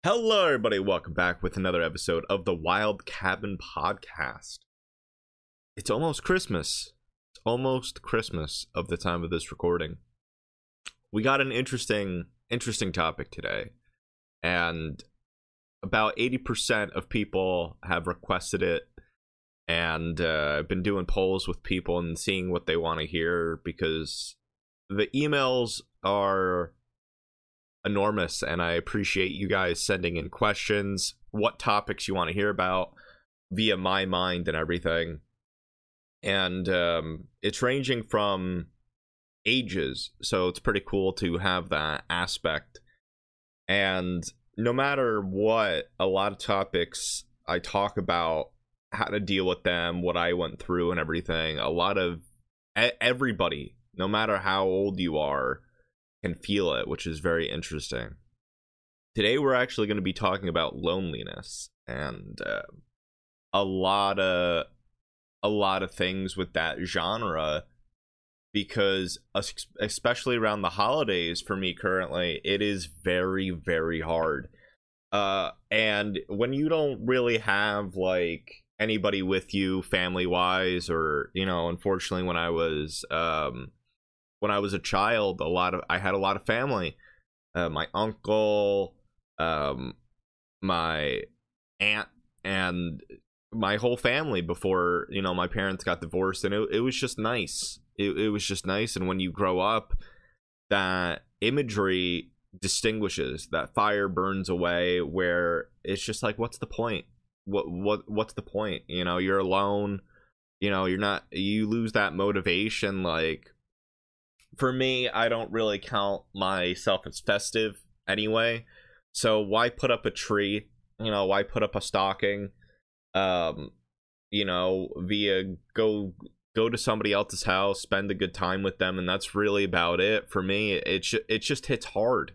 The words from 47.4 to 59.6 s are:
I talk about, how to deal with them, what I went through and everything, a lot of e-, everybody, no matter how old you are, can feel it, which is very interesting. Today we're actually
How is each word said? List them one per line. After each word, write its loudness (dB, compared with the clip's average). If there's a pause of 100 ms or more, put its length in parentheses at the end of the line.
I 0
talk -2
about, 0 (420)
how -2
to -2
deal 2
with 0
them, 0
what 0
I 2
went -2
through 2
and 0
everything, -2
a -2
lot 2
of 0 (540)
e-, 4
everybody, 0 (180)
no 0
matter 2
how 2
old 2
you 0
are, 0 (600)
can -2
feel 0
it, -2
which -6
is -6
very 0
interesting. -6 (1040)
Today 4
we're 4
actually 2